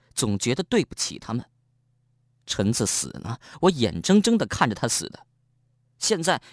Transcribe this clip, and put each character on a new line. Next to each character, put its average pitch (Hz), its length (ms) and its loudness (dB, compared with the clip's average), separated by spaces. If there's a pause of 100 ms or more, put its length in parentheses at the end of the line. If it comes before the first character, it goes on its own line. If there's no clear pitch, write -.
(140)
总 104 240 0
觉 120 160 0
得 190 80 -2
对 208 200 2
不 - 120 -8
起 - 240 -6
他 - 160 -8
们。 123 100 -6 (1040)
陈 104 260 0
子 113 140 0
死 - 220 -2
了， - 300 -10 (220)
我 185 100 6
眼 107 300 0
睁 196 220 6
睁 226 160 4
地 120 80 -2
看 - 200 0
着 107 80 0
他 120 140 -2
死 - 220 -2
的。 - 160 -20 (720)
现 185 240 0
在 165 180 2 (120)